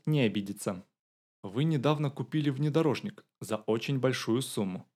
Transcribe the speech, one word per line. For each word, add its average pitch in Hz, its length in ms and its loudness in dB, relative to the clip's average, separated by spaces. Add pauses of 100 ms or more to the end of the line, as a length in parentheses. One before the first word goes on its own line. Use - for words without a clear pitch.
не 151 140 4
обидеться". 101 680 -2 (560)
"Вы 107 220 -2
недавно 147 460 2
купили 147 400 -2
внедорожник 143 760 0 (160)
за 107 160 -4
очень 117 420 -2
большую 123 440 0
сумму. 95 540 -6